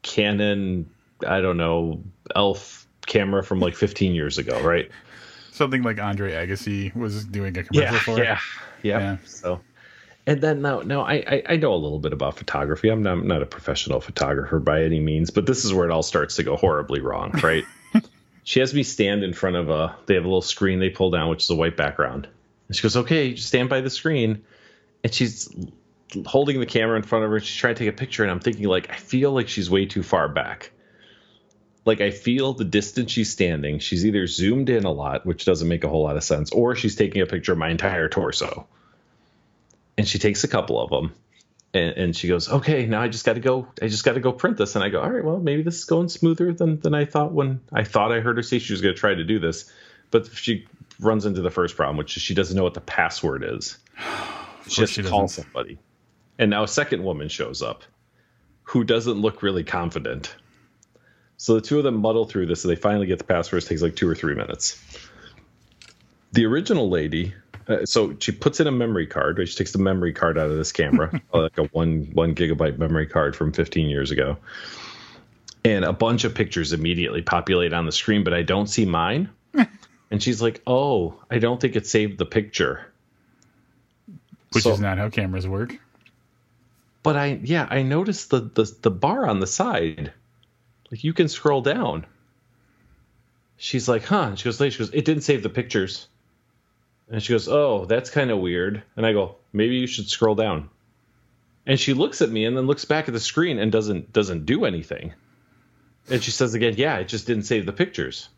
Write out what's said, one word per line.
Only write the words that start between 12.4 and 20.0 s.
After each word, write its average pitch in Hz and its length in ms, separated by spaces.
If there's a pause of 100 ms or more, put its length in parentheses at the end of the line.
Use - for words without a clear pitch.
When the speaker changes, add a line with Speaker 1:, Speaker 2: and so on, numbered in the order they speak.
Speaker 1:
I'm 110 120
not, 95 120
I'm 87 140
not 82 140
a - 60
professional - 520
photographer 69 600
by 78 240
any 80 160
means, 78 320
but - 160
this 131 180
is 98 80
where 92 160
it - 20
all 80 120
starts 76 320
to 82 80
go 71 120
horribly 71 460
wrong, 50 320 (100)
right? 80 200 (300)
Speaker 2:
<laughs> - 100 (420)
Speaker 1:
She - 160
has 131 120
me 143 100
stand 101 400
in 90 100
front 90 240
of 82 120
a, 80 260 (120)